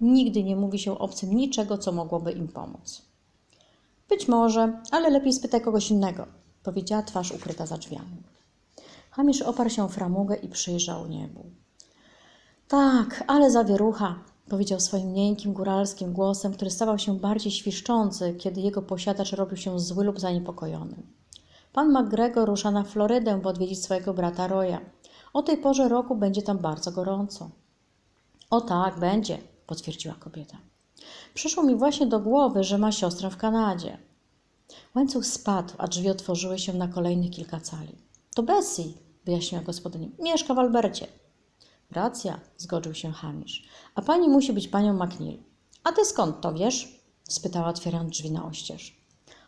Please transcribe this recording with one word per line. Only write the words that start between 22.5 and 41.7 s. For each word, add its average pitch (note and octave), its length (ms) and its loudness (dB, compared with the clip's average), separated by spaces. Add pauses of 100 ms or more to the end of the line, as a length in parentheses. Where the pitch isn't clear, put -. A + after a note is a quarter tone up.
na G3+ 140 2
Florydę, G#3+ 540 2
by F#3 100 -2
odwiedzić F#3 340 -4
swojego F#3 320 -2
brata F3 320 0
Roya. F#3 320 0 (540)
O D4 100 2
tej D4+ 140 2
porze C4+ 320 2
roku B3 280 0
będzie G3+ 260 0
tam G3+ 160 -2
bardzo D#3+ 340 -4
gorąco”. F#3+ 580 -4 (1000)
„O A#3 100 4
tak, F#3 380 0
będzie”, F#3+ 400 0 (280)
potwierdziła D#3 480 -10
kobieta. D#3 420 -16 (800)
„Przyszło - 280 -2
mi C4 140 6
właśnie C#4+ 300 4
do G#3+ 140 2
głowy, G#3+ 440 4
że G3 140 0
ma G#3+ 140 4
siostrę F#3 380 -2
w F#3+ 60 -12
Kanadzie”. A3 640 0 (960)
Łańcuch C4 320 0
spadł, F#3 520 -2
a F#3+ 80 -4
drzwi F3+ 240 0
otworzyły F#3 480 -4
się F#3 140 -4
na F3+ 160 -2
kolejnych F3 420 0
kilka E3 300 -10
cali. D#3 360 -14 (380)
„To A#3+ 80 0
Bessie”, A#3 520 0 (300)
wyjaśniła F3 400 -2
gospodyni. E3+ 540 -10
„Mieszka D#4+ 360 0
w B3+ 40 2
Albercie”. A#3 480 2 (840)